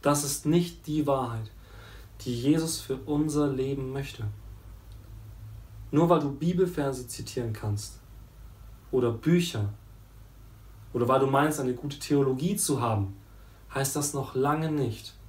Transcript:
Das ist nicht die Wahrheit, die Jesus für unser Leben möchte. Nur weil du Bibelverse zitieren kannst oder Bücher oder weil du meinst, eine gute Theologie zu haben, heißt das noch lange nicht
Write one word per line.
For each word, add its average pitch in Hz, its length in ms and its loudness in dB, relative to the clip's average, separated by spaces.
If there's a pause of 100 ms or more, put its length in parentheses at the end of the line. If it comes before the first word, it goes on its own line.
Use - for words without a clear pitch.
Das 143 220 2
ist - 220 -4
nicht 170 420 2
die 151 200 0
Wahrheit, 117 440 0 (720)
die 123 120 -4
Jesus 156 460 2
für 131 180 -4
unser 147 500 2
Leben 135 440 -2
möchte. 135 340 -6 (1700)
Nur 165 180 6
weil 165 100 8
du 143 120 0
Bibelverse 156 760 0
zitieren 117 460 -6
kannst 104 460 -4 (920)
oder 123 200 4
Bücher 123 580 2 (1200)
oder 120 140 2
weil 135 120 6
du 135 80 4
meinst, 143 320 4
eine 127 140 0
gute 143 260 -6
Theologie 139 560 2
zu 139 260 0
haben, 104 340 0 (580)
heißt 135 220 0
das 147 180 -2
noch 135 220 -4
lange 151 360 2
nicht 127 420 -2 (160)